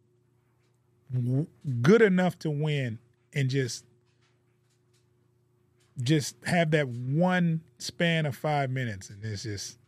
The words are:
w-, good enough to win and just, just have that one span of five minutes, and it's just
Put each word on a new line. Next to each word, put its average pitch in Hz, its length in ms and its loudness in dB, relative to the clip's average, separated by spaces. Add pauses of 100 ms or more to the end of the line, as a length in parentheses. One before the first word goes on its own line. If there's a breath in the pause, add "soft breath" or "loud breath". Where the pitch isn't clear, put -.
(1120)
w-, 127 340 0 (340)
good 202 200 6
enough 185 380 2
to 160 100 -4
win 143 480 -2 (360)
and 139 160 0
just, 131 360 -2 (2250)
just 143 340 0 (100)
have 170 260 2
that 151 160 2
one 160 720 0 (160)
span 165 480 0
of 135 100 -4
five 143 340 -2
minutes, 120 400 -6
and 101 140 -18
it's 107 200 -6
just 101 340 -10 (100)